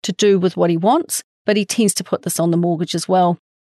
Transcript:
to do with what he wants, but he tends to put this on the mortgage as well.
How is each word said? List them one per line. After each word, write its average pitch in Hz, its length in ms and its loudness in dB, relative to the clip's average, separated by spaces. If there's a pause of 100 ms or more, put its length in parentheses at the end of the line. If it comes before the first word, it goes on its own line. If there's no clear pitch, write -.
to - 100 -8
do 196 280 2
with 180 180 -2
what 175 120 2
he 165 60 2
wants, 226 480 0 (220)
but 208 100 2
he 208 80 0
tends 208 300 0
to - 100 -4
put - 200 -4
this - 160 -6
on 170 120 0
the 170 60 2
mortgage 170 380 -2
as 165 120 -8
well. 180 300 2 (420)